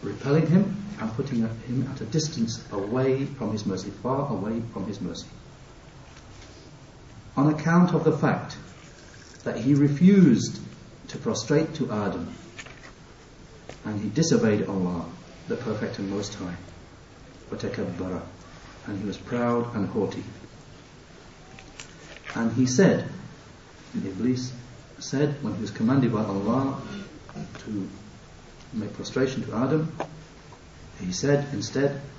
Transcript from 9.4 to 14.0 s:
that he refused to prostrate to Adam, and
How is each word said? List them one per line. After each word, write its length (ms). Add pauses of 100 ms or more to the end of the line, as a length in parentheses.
that 140
he 180
refused 840 (500)
to 80
prostrate 580
to 160
Adam, 420 (1500)
and 180